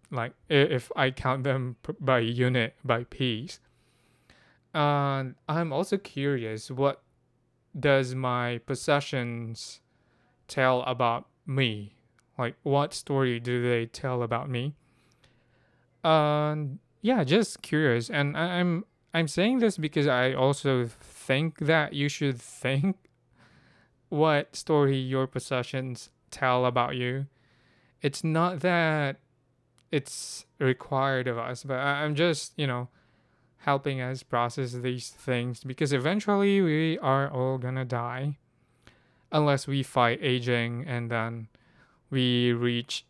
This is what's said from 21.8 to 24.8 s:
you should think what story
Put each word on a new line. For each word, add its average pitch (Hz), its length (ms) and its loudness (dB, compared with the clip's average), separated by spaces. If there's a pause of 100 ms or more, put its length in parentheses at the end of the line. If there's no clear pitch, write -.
you 143 140 0
should 139 320 -2
think 139 560 -2 (1120)
what 151 480 2
story 143 420 2